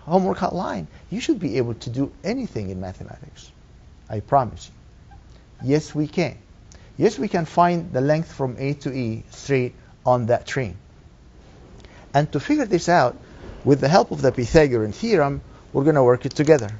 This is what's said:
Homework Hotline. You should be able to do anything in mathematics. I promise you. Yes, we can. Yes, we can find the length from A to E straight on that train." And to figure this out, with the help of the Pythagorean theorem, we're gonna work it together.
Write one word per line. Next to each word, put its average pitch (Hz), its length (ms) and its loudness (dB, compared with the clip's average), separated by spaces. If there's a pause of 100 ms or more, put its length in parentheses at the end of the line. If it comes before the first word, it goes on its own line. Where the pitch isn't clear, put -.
Homework 185 340 0
Hotline. 185 480 -6 (220)
You 208 120 -8
should 277 180 -2
be 120 180 -4
able 120 180 0
to - 140 -12
do 127 240 -4 (100)
anything 190 460 -6
in 95 140 -8
mathematics. - 680 -16 (600)
I 107 100 -6
promise 120 480 0
you. - 1040 -12
Yes, 151 240 0
we 151 120 -2
can. 147 300 -4 (640)
Yes, 202 200 2
we 214 100 -4
can 170 180 -2
find 175 480 0
the 131 80 0
length 151 280 0
from 131 280 -6
A 139 160 -4
to 143 180 -8
E 117 380 -6
straight 131 440 -2 (300)
on 123 220 2
that 117 200 0
train." 104 300 -6 (1400)
And 147 200 0
to 143 80 -2
figure 294 260 0
this 175 240 0
out, 143 260 4 (480)
with 135 160 4
the 135 80 2
help 196 220 4
of 151 100 -6
the 135 100 2
Pythagorean 120 640 4
theorem, 147 480 0 (320)
we're 139 100 0
gonna 143 220 4
work 123 200 4
it 131 120 -6
together. 139 440 4